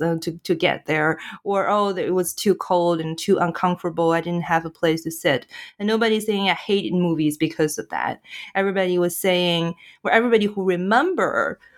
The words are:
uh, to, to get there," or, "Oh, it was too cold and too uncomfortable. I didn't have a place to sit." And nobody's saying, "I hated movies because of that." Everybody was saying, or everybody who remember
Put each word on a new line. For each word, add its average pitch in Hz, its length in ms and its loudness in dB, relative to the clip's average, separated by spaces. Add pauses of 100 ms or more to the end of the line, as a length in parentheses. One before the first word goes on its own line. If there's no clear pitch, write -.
uh, 165 200 0
to, 165 180 -4
to - 160 0
get 147 320 -2
there," 156 320 0 (240)
or, 196 260 0
"Oh, 202 200 2
it 180 260 -2
was 180 180 0
too 190 220 2
cold 170 440 2
and 160 160 -4
too 185 220 2
uncomfortable. 170 720 0
I 165 100 2
didn't 175 240 -2
have 165 200 0
a 160 60 -8
place 160 320 0
to 165 80 -6
sit." 143 340 0 (320)
And 202 100 -4
nobody's 220 380 0
saying, 196 240 0
"I 170 60 2
hated 196 380 -2
movies 160 440 0
because 160 400 0
of - 120 -10
that." - 320 -4 (340)
Everybody 190 420 0
was 175 180 0
saying, 175 600 0 (280)
or 202 80 -2
everybody 226 360 4
who 202 160 -4
remember 190 960 0 (180)